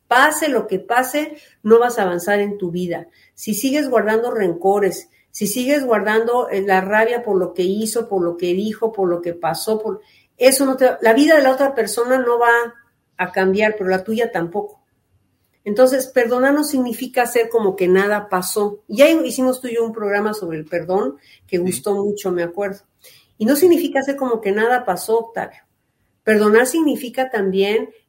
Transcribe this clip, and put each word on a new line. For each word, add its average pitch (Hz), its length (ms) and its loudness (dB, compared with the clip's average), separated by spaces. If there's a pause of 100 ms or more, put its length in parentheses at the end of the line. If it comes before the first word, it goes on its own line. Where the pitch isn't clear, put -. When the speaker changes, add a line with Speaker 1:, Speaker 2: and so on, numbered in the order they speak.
Speaker 1:
pase 302 400 2
lo 226 180 -2
que 185 120 -2
pase, 262 580 -2 (260)
no 220 160 6
vas 240 200 2
a 208 40 0
avanzar 180 380 0
en 202 180 -4
tu 175 120 -4
vida. 170 380 -6 (260)
Si - 200 -8
sigues 277 340 0
guardando 226 420 2
rencores, 196 800 0 (220)
si - 160 -4
sigues 262 380 0
guardando, 226 640 0
eh, 196 140 -2
la 190 180 2
rabia 226 440 0
por 202 120 0
lo 180 180 0
que 185 100 -2
hizo, 220 440 -2
por 185 140 -2
lo 170 140 -2
que 180 180 -2
dijo, 214 380 -2
por 196 160 -2
lo 175 120 -2
que 170 140 -6
pasó, 170 460 -4
por, 208 200 -8 (380)
eso 262 260 4
no 262 120 0
te... 254 140 2 (100)
la 226 120 4
vida 302 240 6
de 285 60 4
la 262 100 4
otra 269 220 0
persona 240 440 -2
no 240 200 0
va 233 360 2 (420)
a 180 160 -6
cambiar, 202 440 0
pero 185 140 -4
la 185 140 -2
tuya 220 260 -2
tampoco. 185 520 -8 (800)
Entonces, 254 420 2
perdonar 254 480 2
no 302 80 2
significa 247 600 -2
hacer 233 260 0
como 208 260 0
que 180 140 0
nada 202 400 2
pasó. 202 580 -4
Ya 269 240 4
hicimos 254 500 0
tú 262 60 -10
y 233 80 -6
yo 233 100 0
un 226 80 -4
programa 214 400 -2
sobre 165 260 -6
el 156 60 -10
perdón 185 520 -2 (320)
que 185 80 -2
Speaker 2:
Sí. 175 80 0
Speaker 1:
gustó 185 300 -2
mucho, 202 360 -4
me 175 140 -2
acuerdo. 190 380 -6 (540)
Y 214 100 -4
no 277 100 4
significa 294 440 4
hacer 277 160 -4
como 240 240 -2
que 196 120 -2
nada 240 320 2
pasó, 208 340 -2
Octavio. - 400 -8 (640)
Perdonar 214 440 4
significa 254 640 -2
también 202 600 -2 (180)